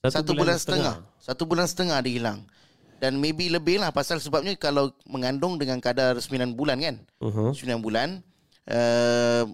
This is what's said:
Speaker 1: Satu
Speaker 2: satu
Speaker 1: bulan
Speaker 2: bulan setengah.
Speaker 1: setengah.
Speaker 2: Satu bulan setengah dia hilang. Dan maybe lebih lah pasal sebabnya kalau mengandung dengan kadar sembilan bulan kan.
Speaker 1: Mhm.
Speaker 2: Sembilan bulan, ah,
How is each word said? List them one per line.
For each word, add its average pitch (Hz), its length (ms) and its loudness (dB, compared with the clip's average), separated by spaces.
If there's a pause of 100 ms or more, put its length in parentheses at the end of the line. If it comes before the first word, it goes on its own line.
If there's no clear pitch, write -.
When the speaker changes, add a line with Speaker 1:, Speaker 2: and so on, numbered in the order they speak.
Speaker 1:
Satu 131 120 2
Speaker 2:
satu 156 160 0
Speaker 1:
bulan 151 120 2
Speaker 2:
bulan 170 160 4
setengah. 135 360 0
Speaker 1:
setengah. - 260 -18
Speaker 2:
Satu 131 240 -6
bulan 170 220 2
setengah 175 340 0
dia 127 140 -2
hilang. 113 240 -2 (580)
Dan 131 200 0
maybe 156 320 0
lebih 170 280 2
lah 196 140 0
pasal 143 260 -2
sebabnya 151 380 -2
kalau 143 340 2 (160)
mengandung 135 520 -2
dengan 131 220 -2
kadar 123 380 2
sembilan 123 360 -2
bulan 135 260 0
kan. 147 180 -4 (220)
Speaker 1:
Mhm. 110 340 0
Speaker 2:
Sembilan 123 260 -4
bulan, 113 300 0 (580)
ah, 120 880 2